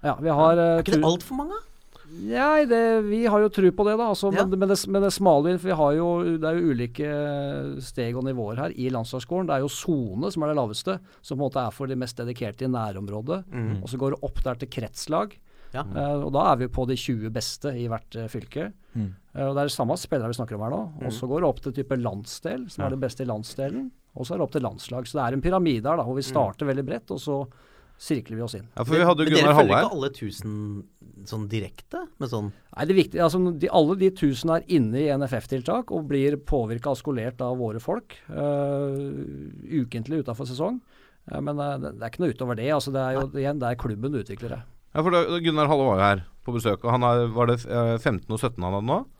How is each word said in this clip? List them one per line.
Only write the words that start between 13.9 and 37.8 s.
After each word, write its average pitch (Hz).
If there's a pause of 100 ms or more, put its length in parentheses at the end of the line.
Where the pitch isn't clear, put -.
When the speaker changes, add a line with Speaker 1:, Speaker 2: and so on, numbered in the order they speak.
Speaker 1:
så 127
går 135
det -
opp -
der 127
til 120
kretslag. 160 (400)
Speaker 2:
Ja. 143
Speaker 1:
Eh, 143
og 147
da 156
er 135
vi 123
på 127
de 127
tjue 113
beste 117
i 120
hvert, 113
eh, 113
fylke. 143 (240)
Speaker 3:
Mm. 104 (240)
Speaker 1:
Eh, 135
og 139
det 143
er 147
det -
samme 139
spillere 123
vi 120
snakker 117
om 101
her 113
nå. 175 (140)
Og -
Speaker 2:
Mhm. 127
Speaker 1:
så 123
går 147
det 170
opp 123
til 135
type 131
landsdel, 160
som -
Speaker 3:
Ja. -
Speaker 1:
er 135
det 131
beste 127
i 127
landsdelen. 135 (260)
Og 127
så 123
er 190
det 170
opp 135
til 143
landslag. 120
Så -
det 131
er 120
en 139
pyramide 165
her, 156
da, 147
hvor 127
vi 139
Speaker 2:
Mm. 131
Speaker 1:
starter 135
veldig 135
bredt, 214
og 156
så 139 (520)
sirkler 131
vi 113
oss 120
inn. 104
Speaker 4:
Ja, 123
for 143
vi 160
hadde 170
jo 160
Speaker 2:
Men 156
Speaker 4:
Gunnar 156
Speaker 2:
dere 147
følger 117
Speaker 4:
Hallberg. 143
Speaker 2:
ikke 202
alle 139
tusen 104 (400)
sånn 107
direkte? 113 (100)
Med 135
sånn 104 (240)
Speaker 1:
Nei, 139
det 185
viktige, -
altså, 175
de, 139
alle 147
de 190
tusen 160
er 165
inne 123
i 151
N 139
F 127
F-tiltak 135
og 160
blir 143
påvirket 120
og 135
skolert 123
av 127
våre 113